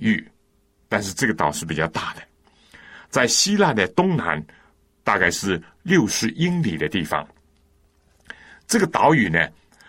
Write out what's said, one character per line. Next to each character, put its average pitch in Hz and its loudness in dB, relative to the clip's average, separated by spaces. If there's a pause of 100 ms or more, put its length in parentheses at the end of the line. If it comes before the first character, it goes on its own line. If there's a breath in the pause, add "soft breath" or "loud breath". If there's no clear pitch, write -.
屿， - 0 (640)
但 104 0
是 98 -8
这 - -2
个 107 2
岛 76 0
是 - -8
比 80 -6
较 78 0
大 - -8
的， - -20 (800 loud breath)
在 127 2
希 196 0
腊 196 4
的 101 2
东 180 2
南 78 -4 (560 soft breath)
大 104 0
概 87 2
是 90 -2 (200 loud breath)
六 170 2
十 - -2
英 175 0
里 92 -2
的 76 -4
地 90 -4
方。 73 -4 (1400 loud breath)
这 233 0
个 190 2
岛 147 4
屿 107 2
呢， 82 0 (420 soft breath)